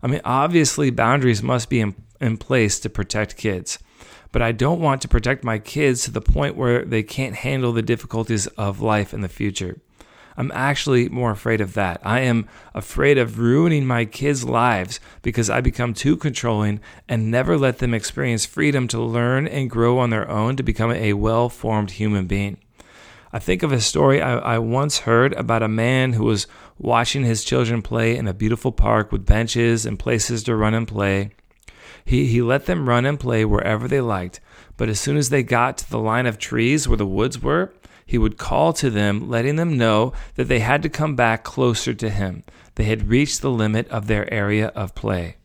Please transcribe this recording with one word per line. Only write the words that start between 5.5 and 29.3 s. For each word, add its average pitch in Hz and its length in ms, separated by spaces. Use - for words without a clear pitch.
kids 131 460
to 120 80
the 101 100
point 143 340
where 120 300
they 113 160
can't 117 340
handle 131 380
the 117 80
difficulties 113 640
of 101 340
life 107 320
in 107 100
the 95 60
future. 95 540
I'm 131 160
actually 131 560
more 120 220
afraid 107 300
of 92 120
that. 92 300
I 110 160
am 117 280
afraid 139 420
of 110 220
ruining 139 480
my 117 180
kids' 131 400
lives 117 540
because 113 260
I 120 120
become 120 340
too 147 200
controlling 110 640
and 110 220
never 135 260
let 131 220
them 120 160
experience 117 500
freedom 139 440
to 117 120
learn 120 460
and 135 200
grow 117 300
on 123 140
their 110 180
own 110 280
to 131 60
become 117 280
a 104 220
well-formed 110 760
human 104 380
being. 98 300
I - 60
think 180 220
of 147 120
a 120 80
story 143 400
I, 120 160
I 117 220
once 127 400
heard 117 340
about 113 280
a 110 60
man 123 460
who 110 100
was 110 240
watching 120 460
his 113 200
children 120 380
play 117 340
in 113 120
a 95 60
beautiful 110 380
park 107 400
with 101 140
benches 117 600